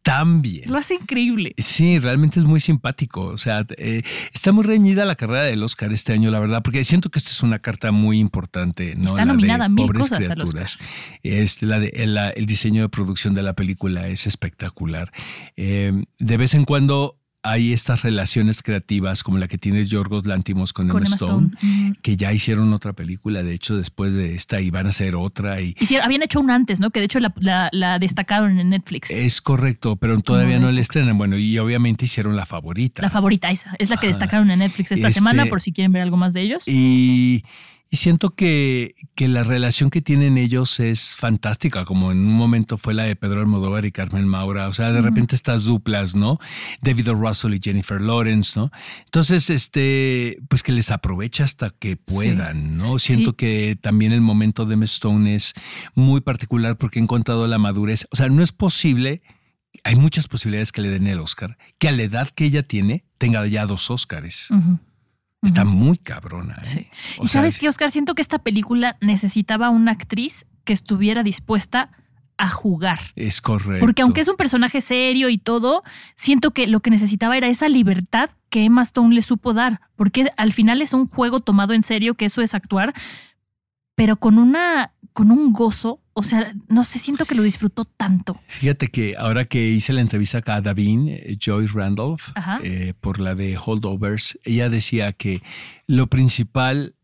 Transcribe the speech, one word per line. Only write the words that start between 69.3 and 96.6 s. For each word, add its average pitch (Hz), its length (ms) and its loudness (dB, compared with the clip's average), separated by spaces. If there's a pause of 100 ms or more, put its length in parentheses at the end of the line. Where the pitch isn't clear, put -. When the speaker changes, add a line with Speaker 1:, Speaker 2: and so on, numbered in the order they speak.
Speaker 2:
una 226 220 4
actriz - 560 -6 (160)
que 220 100 0
estuviera 208 480 0
dispuesta 214 720 -2 (480)
a 190 100 0
jugar. 175 500 -2 (160)
Speaker 1:
Es - 260 -4
correcto. 98 440 -2
Speaker 2:
Porque 240 160 2
aunque 254 200 2
es 311 60 0
un 381 100 -2
personaje 254 440 0
serio 254 480 0
y 226 80 0
todo, 240 460 -2 (320)
siento 277 340 2
que 254 160 0
lo 214 140 2
que 233 100 0
necesitaba 214 480 2
era 254 100 0
esa 269 220 2
libertad 226 640 2 (180)
que 214 160 2
Emma 240 160 6
Stone 233 320 4
le 233 80 4
supo 233 320 0
dar, 233 280 0 (140)
porque 254 400 2
al 214 160 2
final 233 300 4
es 285 120 -2
un 262 140 2
juego 240 340 0
tomado 202 320 2
en 220 100 4
serio, 226 320 0
que 214 100 -2
eso 220 160 -2
es 220 140 0
actuar, 196 400 -2 (1000)
pero 220 220 4
con 214 200 6
una, 294 540 4 (220)
con 214 180 6
un 269 220 6
gozo, 226 480 0 (120)
o 208 100 -2
sea, 214 300 0 (140)
no 233 160 4
sé, 240 160 0
siento 285 260 -2
que 285 100 -4
lo 214 80 4
disfrutó 208 420 0
tanto. 185 640 -2
Speaker 1:
Fíjate 139 400 -2
que 104 300 -4
ahora 113 280 -2
que 113 240 0
hice 110 240 0
la 127 80 0
entrevista 107 380 -2
acá 110 160 -4
a 104 60 -2
Davin, 104 480 0
eh, - 300 -10
Joy 107 280 -2
Randolph, 104 680 -4
Speaker 2:
Ajá. 196 280 -6
Speaker 1:
eh, 92 360 -6
por 98 200 -6
la 95 160 -4
de 95 280 -6
Holdovers, 104 800 -4
ella 120 260 -2
decía 107 440 -2
que 95 280 -6 (460)
lo 127 200 2
principal 131 960 0